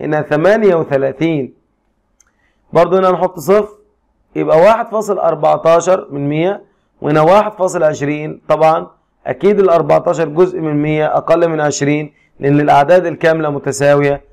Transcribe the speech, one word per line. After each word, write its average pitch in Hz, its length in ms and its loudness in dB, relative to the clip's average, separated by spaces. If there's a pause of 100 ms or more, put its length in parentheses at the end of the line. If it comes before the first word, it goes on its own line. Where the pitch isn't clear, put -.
هنا 151 220 -2
ثمانية 185 520 2
وثلاثين. 143 800 -2 (1160)
برضو 170 240 2
هنا 190 140 2
نحط 175 280 -2
صفر، 202 300 0 (680)
يبقى 156 220 2
واحد 220 300 4
فاصل 202 300 -4
أربعتاشر 160 920 0
من 143 180 -6
مية، 170 340 -2 (380)
وهنا 151 200 0
واحد 202 320 2
فاصل 175 300 -4
عشرين. 151 640 -4
طبعًا 160 380 2 (400)
أكيد 190 340 0
الأربعتاشر 160 680 2
جزء 170 320 0
من 151 220 -2
مية 151 240 -2 (100)
أقل 165 320 0
من 156 120 -4
عشرين، 147 540 -4 (260)
لأن 143 200 0
الأعداد 147 460 2
الكاملة 160 440 -2
متساوية، 143 840 -2